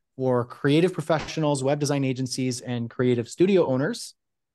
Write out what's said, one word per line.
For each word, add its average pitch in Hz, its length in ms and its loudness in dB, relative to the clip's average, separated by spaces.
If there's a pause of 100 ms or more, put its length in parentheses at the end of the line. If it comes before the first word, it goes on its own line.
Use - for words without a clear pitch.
(180)
for 127 280 0
creative 160 480 2
professionals, 151 680 -2
web 143 160 0
design 143 240 0
agencies, 127 580 -4
and 120 280 -6
creative 123 400 0
studio 185 380 4
owners 143 480 -4 (380)